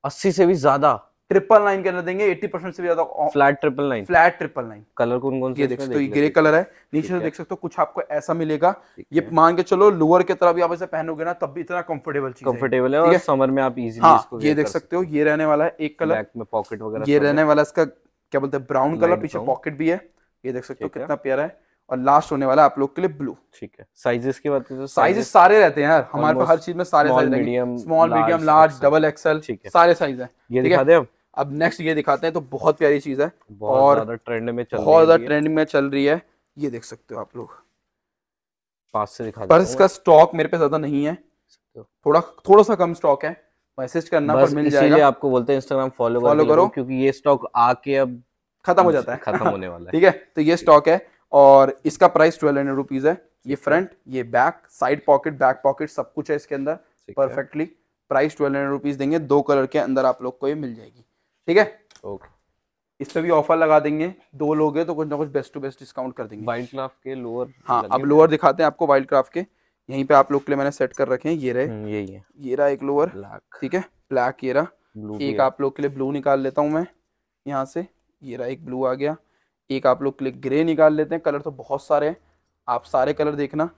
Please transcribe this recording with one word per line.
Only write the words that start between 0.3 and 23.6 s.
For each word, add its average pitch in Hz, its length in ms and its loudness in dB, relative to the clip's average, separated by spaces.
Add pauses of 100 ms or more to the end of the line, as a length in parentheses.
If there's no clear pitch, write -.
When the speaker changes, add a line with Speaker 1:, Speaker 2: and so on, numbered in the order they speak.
Speaker 1:
से 175 140 2
भी 185 80 2
ज्यादा? 139 580 0 (160)
Speaker 2:
ट्रिपल 196 340 4
नाइन 196 200 -2
के 190 60 -2
अंदर 180 140 -4
देंगे, 185 220 -4
एटी 196 220 -2
परसेंट 175 280 -10
से 180 80 -12
भी 175 40 -6
ज्यादा 165 160 0
ऑफ। - 300 -4
Speaker 1:
फ्लैट 143 280 2
ट्रिपल 143 240 -2
नाइन? 120 200 -4
Speaker 2:
कलर 175 240 4
ट्रिपल 147 360 -6
नाइन। 107 220 -18 (100)
Speaker 1:
कलर 120 220 -2
कौन 131 220 -4
कौन 127 140 -4
से 135 60 -8
Speaker 2:
ये 139 60 2
देख 123 120 -4
Speaker 1:
इसमें 139 80 -8
Speaker 2:
सकते 127 80 -8
हो, 147 60 0
ये 139 60 -2
Speaker 1:
देख - 80 -8
Speaker 2:
ग्रे 143 80 2
Speaker 1:
लेते 151 180 2
हैं। 156 60 4
Speaker 2:
कलर 156 120 4
है, 180 40 2
नीचे - 400 -8
Speaker 1:
ठीक - 60 -8
Speaker 2:
से 180 60 -6
Speaker 1:
है। 180 60 -4
Speaker 2:
देख 156 140 -6
सकते 165 160 -16
हो 185 60 -10
कुछ - 240 -12
आपको 165 220 -4
ऐसा 151 320 -6
मिलेगा। 156 380 -2 (240)
Speaker 1:
ठीक - 160 -20
Speaker 2:
ये 160 80 2
Speaker 1:
है। 165 140 -10
Speaker 2:
मान 165 220 4
के 175 60 -2
चलो 190 280 4
लोअर 175 320 2
के 180 120 -2
तरह 175 180 2
भी 170 100 -2
आप 170 100 -2
इसे 175 140 -8
पहनोगे 160 380 -8
ना, 170 80 -6
तब 170 140 -8
भी 143 140 -14
इतना 175 220 -8
कंफर्टेबल 143 500 -8
चीज 131 160 -6
है। 123 60 0
Speaker 1:
कंफर्टेबल 127 400 0
है 151 60 2
Speaker 2:
ठीक 170 60 4
Speaker 1:
और 170 60 6
Speaker 2:
है? 180 60 4
Speaker 1:
समर 135 320 0
में 135 120 0
आप 127 160 -4
इजीली 117 220 -8
Speaker 2:
हाँ, 156 180 8
Speaker 1:
इसको 117 200 -6
Speaker 2:
ये 113 40 -8
Speaker 1:
वियर 151 140 2
Speaker 2:
देख 147 100 -2
Speaker 1:
कर 101 60 -6
Speaker 2:
सकते 165 240 -6
हो, 180 60 -2
Speaker 1:
सकते 151 140 -6
Speaker 2:
ये 147 80 2
रहने 151 200 0
वाला 151 200 2
है 175 160 -4
एक 151 120 -6
Speaker 1:
हो। 165 140 -4
Speaker 2:
कलर। 156 80 0
Speaker 1:
बैक 107 220 -6
में 110 160 -12
पॉकेट 107 300 -6
वगैरह 110 260 -8
Speaker 2:
ये 147 100 4
Speaker 1:
सब 143 60 2
Speaker 2:
रहने 147 160 2
Speaker 1:
है। 156 80 2
Speaker 2:
वाला 151 140 4
इसका 151 220 0
क्या - 560 -8
बोलते 135 160 -6
हैं, 135 100 -8
ब्राउन 143 320 -2
कलर, 170 100 2
Speaker 1:
लाइट 175 140 0
Speaker 2:
पीछे 156 100 -10
Speaker 1:
ब्राउन। - 140 -8
Speaker 2:
पॉकेट 143 300 -6
भी 160 140 -2
है। 180 200 -6 (340)
ये 127 80 -8
देख 123 120 -10
सकते - 200 -14
हो - 40 -6
Speaker 1:
ठीक - 80 -12
है। 123 60 -10
Speaker 2:
कितना 147 120 -6
प्यारा 139 280 -4
है। - 180 -10 (300)
और 127 80 -4
लास्ट 143 340 2
होने 139 140 -2
वाला 135 160 4
है 139 80 6
आप 143 80 -10
लोग 139 180 -4
के - 60 -6
लिए 160 80 -2
ब्लू। 143 260 -10 (180)
Speaker 1:
ठीक - 260 -18